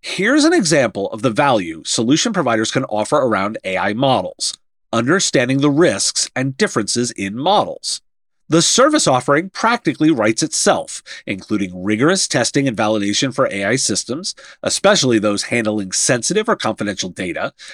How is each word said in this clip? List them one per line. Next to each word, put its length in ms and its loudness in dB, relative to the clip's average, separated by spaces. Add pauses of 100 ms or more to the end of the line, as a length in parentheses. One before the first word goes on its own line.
Here's 440 2
an 100 4
example 560 2
of 100 -10
the 80 0
value 560 2
solution 480 0
providers 380 0
can 140 -2
offer 340 0
around 460 0
A 120 -4
I 160 0
models, 640 -2 (380)
understanding 640 2
the 120 4
risks 640 0
and 220 -4
differences 540 -2
in 260 -6
models. 640 -2 (460)
The 140 4
service 460 2
offering 420 2
practically 640 0
writes 320 2
itself, 600 -2 (240)
including 560 -6
rigorous 460 2
testing 400 0
and 80 -4
validation 580 0
for 160 2
A 140 -4
I 120 2
systems, 580 -4 (280)
especially 560 2
those 260 0
handling 480 -2
sensitive 540 0
or 80 0
confidential 540 -4
data, 460 -6 (200)